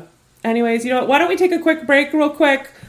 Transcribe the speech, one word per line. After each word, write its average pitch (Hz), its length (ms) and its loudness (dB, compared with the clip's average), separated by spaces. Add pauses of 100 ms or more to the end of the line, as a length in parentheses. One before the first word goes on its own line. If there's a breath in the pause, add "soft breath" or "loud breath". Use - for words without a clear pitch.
(440)
anyways, 233 420 -2
you 254 60 -4
know 254 80 0
what? 247 80 -4
Why 277 120 2
don't 349 100 0
we 370 80 0
take 359 140 2
a 339 80 -2
quick 320 280 -2
break 285 260 2
real 302 160 0
quick? 285 400 0 (200 loud breath)